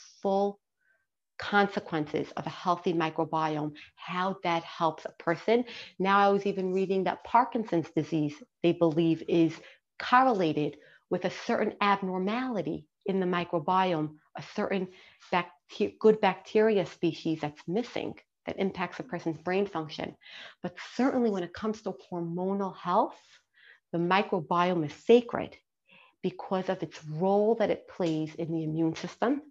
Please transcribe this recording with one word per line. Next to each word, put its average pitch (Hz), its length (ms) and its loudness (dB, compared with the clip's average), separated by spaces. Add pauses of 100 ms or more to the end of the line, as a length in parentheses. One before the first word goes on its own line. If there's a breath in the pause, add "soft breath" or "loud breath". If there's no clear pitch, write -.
(220)
full 202 380 0 (800)
consequences 196 1000 0
of - 100 -6
a - 20 -8
healthy 175 440 -2
microbiome, 156 800 -2 (220 loud breath)
how 185 480 -4
that 170 200 0
helps 160 400 -2
a - 80 -10 (120)
person. 233 420 2 (340 loud breath)
Now 196 200 4
I 202 100 6
was 196 160 2
even 190 260 -2
reading 190 340 0
that - 200 -4
Parkinson's 226 680 0
disease, 151 420 0 (280)
they 175 80 6
believe, 165 560 2
is 165 260 4 (460 loud breath)
correlated 185 800 2 (320 soft breath)
with 185 160 -2
a 180 60 -2 (140)
certain 214 360 0
abnormality 196 1080 -2 (180)
in 190 140 0
the 185 60 0
microbiome, 175 920 0 (220 soft breath)
a 151 60 -10 (120)
certain 196 320 -2 (440 soft breath)
bacte-, - 680 -4
good 220 220 6
bacteria 202 640 2
species 160 560 -4
that's 147 260 -6
missing, - 480 -6 (300)
that 165 120 -8
impacts 185 420 -4
a 160 40 -6
person's 165 340 -6
brain 190 300 -2
function. - 480 -8 (480 loud breath)
But 180 120 -8 (200)
certainly 247 340 2
when 190 140 -2
it 175 100 -12
comes 214 280 -4
to 190 140 -8 (160)
hormonal 185 640 -4
health, 202 440 0 (720 soft breath)
the 175 80 -2
microbiome 175 840 2
is 147 80 -8
sacred - 600 4 (680 soft breath)
because 185 460 -4
of 185 120 -2
its 156 240 -10
role 196 500 2
that 208 160 0
it - 160 -6
plays 156 480 -2
in 160 160 -4
the 165 120 -2
immune 160 320 0
system, 247 560 -2